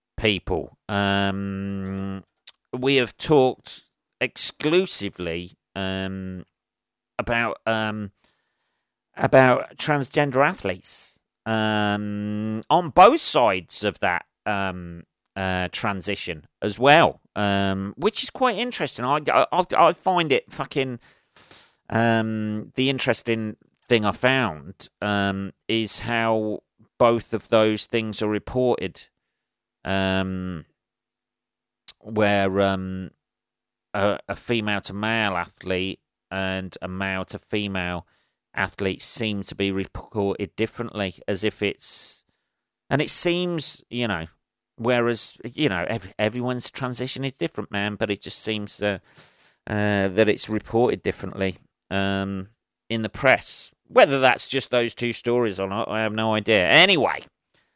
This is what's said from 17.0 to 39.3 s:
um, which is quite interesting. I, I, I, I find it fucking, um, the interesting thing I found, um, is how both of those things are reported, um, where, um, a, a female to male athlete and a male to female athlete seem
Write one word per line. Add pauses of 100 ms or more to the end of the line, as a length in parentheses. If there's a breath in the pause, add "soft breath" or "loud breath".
um,
which
is
quite
interesting.
I, (120)
I,
I, (120)
I
find
it
fucking, (920 loud breath)
um,
the
interesting (300)
thing
I
found, (100)
um, (140)
is
how (340)
both
of
those
things
are
reported, (800)
um, (1300)
where,
um, (800)
a, (100)
a
female
to
male
athlete (320)
and
a
male
to
female (480)
athlete
seem